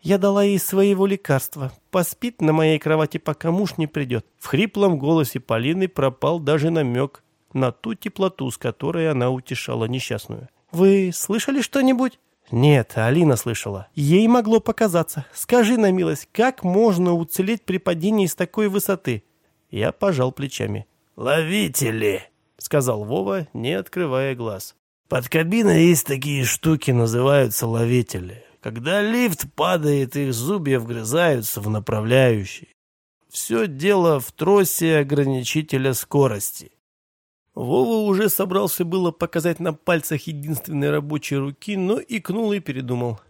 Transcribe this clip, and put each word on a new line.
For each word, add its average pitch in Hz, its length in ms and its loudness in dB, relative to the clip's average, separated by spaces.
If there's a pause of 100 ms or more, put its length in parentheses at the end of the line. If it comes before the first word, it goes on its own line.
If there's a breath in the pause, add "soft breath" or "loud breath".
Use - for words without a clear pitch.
«Я 190 160 2
дала 202 260 4
ей 202 160 4
своего 196 460 2
лекарства. 143 680 -2 (180)
Поспит - 520 -4
на 156 120 4
моей 156 260 2
кровати, 156 380 0
пока 160 340 -4
муж 185 260 -2
не 160 100 -2
придёт». 123 380 -4 (120)
В - 100 -16
хриплом 196 500 2
голосе 143 420 0
Полины 147 480 -2
пропал 139 520 -2
даже 151 300 0
намёк 139 540 -2 (300)
на 131 180 0
ту 226 220 -8
теплоту, 185 560 -4
с - 80 -10
которой 160 520 -4
она 127 200 2
утешала 127 560 -6
несчастную. 120 640 -8 (220)
«Вы 190 420 4
слышали 247 480 -2
что-нибудь?» 262 580 0 (320)
«Нет, 127 440 4
Алина 131 400 4
слышала». 104 580 -6
«Ей 165 340 4
могло 226 320 4
показаться. 175 760 -2
Скажи 240 440 2
на 208 140 4
милость, 170 400 -2
как 254 320 0
можно 180 500 4
уцелеть 190 500 -2
при 185 140 -4
падении 190 480 0
с - 100 -4
такой 208 320 -2
высоты?» 190 560 -2 (460)
Я 107 220 -2
пожал 135 400 0
плечами. 104 560 -8 (280)
«Ловители», — 123 1080 -2 (340)
сказал 123 460 -2
Вова, 185 500 -4
не 120 200 -4
открывая 139 640 -4
глаз. 110 400 -10 (320)
«Под 127 200 -4
кабиной 170 600 4
есть 170 200 4
такие 139 380 -2
штуки, 151 460 0
называются 120 760 2
ловители. 117 800 -2 (160)
Когда 123 400 -4
лифт 220 540 -2
падает, 147 600 0
их 139 180 -2
зубья 135 460 -2
вгрызаются 117 800 -2
в 104 100 -4
направляющие. 110 1000 0 (600)
Всё 226 380 -2
дело 165 540 2
в - 100 -12
тросе 165 680 2
ограничителя 135 920 0
скорости». - 800 -2 (840)
Вова 214 560 0
уже 196 200 2
собрался 190 560 -2
было 175 260 -2
показать 165 480 -2
на 170 140 -4
пальцах 156 540 -2
единственной 147 600 -4
рабочей 147 460 -2
руки, 143 400 -6
но 190 240 0
икнул 214 540 -4
и 202 60 -2
передумал. 123 600 -6 (100)